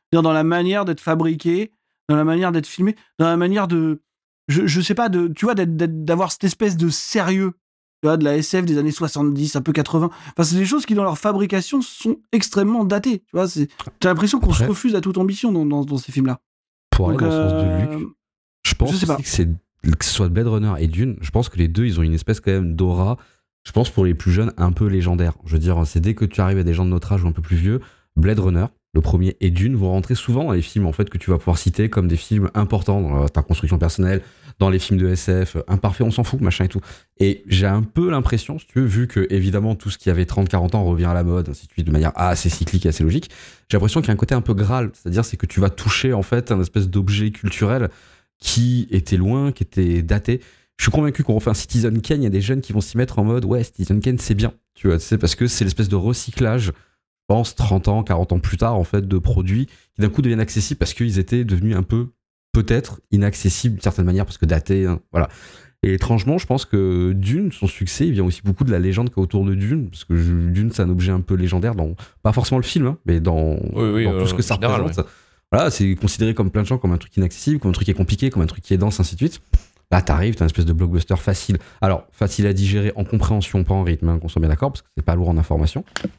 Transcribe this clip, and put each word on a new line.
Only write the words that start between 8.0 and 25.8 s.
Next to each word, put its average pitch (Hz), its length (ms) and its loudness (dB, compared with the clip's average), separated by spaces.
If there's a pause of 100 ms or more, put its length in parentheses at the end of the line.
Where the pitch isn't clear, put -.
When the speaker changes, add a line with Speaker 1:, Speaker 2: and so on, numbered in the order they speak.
Speaker 1:
tu 151 60 2
vois, 160 80 4
de 156 80 0
la 147 120 2
S 156 200 -2
F 185 80 0
des 160 140 0
années 147 140 0
soixante-dix, 147 640 -2
un 143 40 -2
peu 139 120 -2
quatre-vingts. 156 380 0 (180)
Enfin, 170 160 0
c'est 160 120 0
des 190 80 2
choses 247 220 -2
qui, 220 80 0
dans 202 100 2
leur 165 140 -2
fabrication, 202 640 -2
sont - 380 -6 (120)
extrêmement 214 520 0
datées, 202 420 0
tu - 60 -18
vois, 185 160 0
c'est, 151 200 -2 (320)
t'as 180 80 2
l'impression 202 320 2
qu'on 196 120 2
se - 100 2
Speaker 2:
Après, 127 60 2
Speaker 1:
refuse 214 260 0
à 190 60 0
toute 185 180 -2
ambition 196 340 0
dans, 165 140 0
dans, 143 180 0
dans 143 140 -4
ces 127 140 -10
films-là. 131 280 0 (580)
Speaker 2:
pour 92 120 2
aller 143 80 0
Speaker 1:
Donc, 160 100 2
Speaker 2:
dans 160 140 2
le 156 80 2
sens - 20 2 (100)
de 92 60 2
Speaker 1:
euh, 104 300 0
Speaker 2:
Luc, 156 100 -8 (580)
je - 80 0
pense 127 180 0
Speaker 1:
je 190 40 0
sais 185 100 -2
pas. 156 80 0
Speaker 2:
aussi 139 80 -4
que - 60 -10
c'est, 85 200 0 (480)
que - 80 -6
ce - 80 -2
soit 95 160 2
Blade 110 200 0
Runner 107 300 0
et 82 100 0
Dune, 101 320 -2
je 76 100 -6
pense 120 180 0
que - 100 -16
les 85 100 2
deux, 101 180 0
ils 87 140 0
ont - 20 2
une 80 120 2
espèce 104 260 -2
quand - 100 0
même 92 240 0
d'aura, 90 440 0 (480)
je - 60 -16
pense 110 180 2
pour 101 140 2
les 90 100 2
plus 87 180 0
jeunes, 107 240 0
un 87 160 2
peu 107 140 0
légendaire. 87 480 0 (100)
Je 80 80 -4
veux 78 60 2
dire, 82 280 2